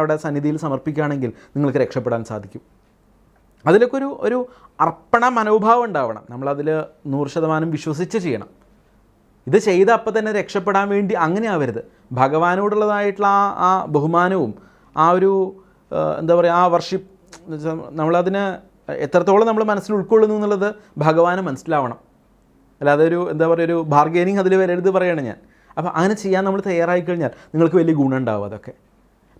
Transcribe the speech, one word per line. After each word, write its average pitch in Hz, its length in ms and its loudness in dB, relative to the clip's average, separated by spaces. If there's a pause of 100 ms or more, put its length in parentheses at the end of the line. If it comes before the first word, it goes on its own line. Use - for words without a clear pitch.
അവിടെ 156 140 0 (100)
സന്നിധിയിൽ 147 400 -2
സമർപ്പിക്കുകയാണെങ്കിൽ 143 680 -4 (240)
നിങ്ങൾക്ക് 143 280 0
രക്ഷപ്പെടാൻ 117 380 -2 (100)
സാധിക്കും. 98 320 -12 (1000)
അതിലൊക്കെ 226 340 4
ഒരു, 277 100 -4 (160)
ഒരു 254 120 0 (460)
അർപ്പണ 226 400 0 (140)
മനോഭാവം 220 500 2
ഉണ്ടാവണം, 127 440 -4
നമ്മളതിൽ 143 360 -6 (460)
നൂറ് 143 200 -2
ശതമാനം 160 420 -2
വിശ്വസിച്ച് 160 500 -6
ചെയ്യണം. 113 240 -6 (960)
ഇത് 139 100 4 (100)
ചെയ്ത 190 300 4
അപ്പം 220 200 -6
തന്നെ 214 220 -2
രക്ഷപ്പെടാൻ 196 540 -2
വേണ്ടി 202 200 0 (120)
അങ്ങനെ 202 280 -2
ആവരുത്. 123 280 -2 (380)
ഭഗവാനോടുള്ളതായിട്ടുള്ള 202 1080 0 (100)
ആ, - 20 4 (260)
ആ - 20 4 (260)
ബഹുമാനവും 165 560 0 (440)
ആ 156 120 2 (100)
ഒരു, 190 140 4 (600)
ആ, 156 80 -2 (220)
എന്താ 165 180 2
പറയുക, 170 220 2
ആ - 20 4 (120)
വർഷിപ്പ് 185 340 -4 (360)
എന്ന് 160 120 -10
വെച്ചാൽ 160 200 -6 (220)
നമ്മളതിനെ 175 460 0 (600)
എത്രത്തോളം 196 440 4
നമ്മൾ 220 220 0
മനസ്സിൽ 202 260 -4
ഉൾക്കൊള്ളുന്നു 214 400 4
എന്നുള്ളത് 208 320 -2 (360)
ഭഗവാന് 170 420 2
മനസ്സിലാവണം. 135 500 -4 (840)
അല്ലാതെ 147 280 4
ഒരു, 170 100 0 (140)
എന്താ 156 180 0
പറയുക, 170 180 2
ഒരു 170 80 0 (160)
ബാർഗെയിനിങ് 175 500 2
അതിൽ 190 180 2
വരരുത് 180 360 0
പറയാണ് 175 320 0
ഞാൻ. - 100 -12 (380)
അപ്പം 160 220 -4
അങ്ങനെ 202 240 2
ചെയ്യാൻ 190 240 0
നമ്മൾ 196 220 -2
തയ്യാറായി 170 380 0
കഴിഞ്ഞാൽ 170 240 -2 (220)
നിങ്ങൾക്ക് 165 280 2
വലിയ 160 200 2
ഗുണം 131 200 2
ഉണ്ടാവും 107 280 -2
അതൊക്കെ. 104 240 -16 (680)